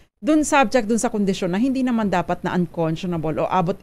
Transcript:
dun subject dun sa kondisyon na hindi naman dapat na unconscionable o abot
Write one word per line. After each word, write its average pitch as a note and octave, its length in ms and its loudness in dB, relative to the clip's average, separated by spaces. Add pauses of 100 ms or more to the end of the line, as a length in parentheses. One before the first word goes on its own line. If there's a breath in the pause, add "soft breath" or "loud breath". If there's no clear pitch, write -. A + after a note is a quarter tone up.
(160 soft breath)
dun D4+ 260 2
subject B3+ 440 2
dun A3+ 100 0
sa A#3 120 0
kondisyon G3 420 -2
na F3+ 80 0
hindi C4 240 0
naman A3+ 260 0
dapat F3+ 320 -2
na - 120 -4
unconscionable E3 840 -2
o D#3+ 100 0
abot F#3 360 0